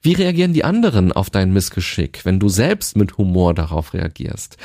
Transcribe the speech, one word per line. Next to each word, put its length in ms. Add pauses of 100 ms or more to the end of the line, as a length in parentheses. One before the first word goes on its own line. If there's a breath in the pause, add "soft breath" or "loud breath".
Wie 100
reagieren 400
die 100
anderen 480
auf 200
dein 200
Missgeschick, 720
wenn 160
du 100
selbst 460
mit 220
Humor 380
darauf 400
reagierst? 680